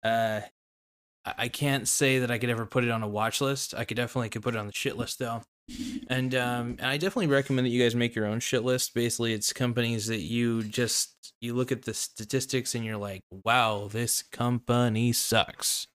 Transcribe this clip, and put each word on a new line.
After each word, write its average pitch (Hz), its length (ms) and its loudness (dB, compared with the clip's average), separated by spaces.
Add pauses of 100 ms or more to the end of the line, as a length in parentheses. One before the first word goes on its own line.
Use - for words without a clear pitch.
Uh, 113 380 0 (840)
I, - 100 -6
I 120 120 -2
can't 135 400 0
say 131 320 4
that 123 100 0
I 120 80 0
could 120 140 0
ever 113 160 -2
put 123 160 2
it 120 80 2
on 113 100 0
a 107 60 -2
watch 104 340 0
list. 135 320 -2
I 117 120 -4
could 113 120 -4
definitely 120 320 -2
could 107 140 -8
put 123 100 -2
it 110 60 -2
on 104 80 -6
the 101 40 -10
shit - 260 -4
list, 117 200 -6
though. 117 240 -4 (680)
And, 127 260 0
um, 123 420 0
and - 80 -6
I 135 120 0
definitely 190 280 0
recommend 139 400 4
that 123 60 2
you 123 100 4
guys 120 140 6
make 120 180 2
your 107 140 0
own 107 120 0
shit 123 240 0
list. 127 300 0
Basically, 117 400 0
it's 107 180 -2
companies 117 540 0
that 113 140 -2
you 117 420 0
just, 110 540 -2 (260)
you 120 140 -6
look 123 160 0
at 120 100 -2
the 110 140 -6
statistics 127 800 -4
and 117 100 -2
you're 110 120 -4
like, 101 340 -6
"Wow, 110 600 2
this 113 300 0
company 120 920 2
sucks." - 840 0